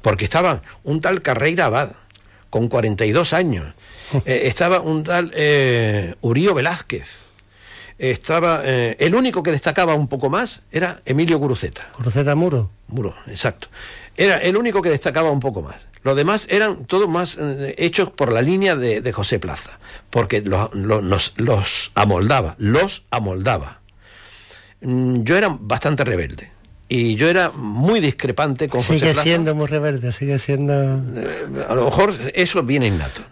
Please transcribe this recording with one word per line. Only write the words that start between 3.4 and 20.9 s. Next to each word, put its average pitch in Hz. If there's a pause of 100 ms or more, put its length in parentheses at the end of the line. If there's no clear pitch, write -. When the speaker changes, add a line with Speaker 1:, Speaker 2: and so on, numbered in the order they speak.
Speaker 2:
<laughs> 139
Speaker 1:
eh, 131
estaba 175
un 156
tal, 175
eh, 120
Urío 139
Velázquez, 151 (800)
estaba, 160
eh, 123
el 160
único 240
que 170
destacaba 160
un 147
poco 139
más 208 (100)
era 170
Emilio 156
Guruceta. 131
Speaker 2:
Guruceta 135
Muro. 143 (180)
Speaker 1:
Muro, 110 (140)
exacto. - (480)
Era 190
el 180
único 214
que 170
destacaba 156
un 139
poco 117
más. 71 (260)
Los 135
demás 185
eran 202
todos 190
más, 170
eh, 139
hechos 170
por 120
la 113
línea 185
de, 120
de 117
José 104
Plaza, - (320)
porque 110
los, 101
los, 104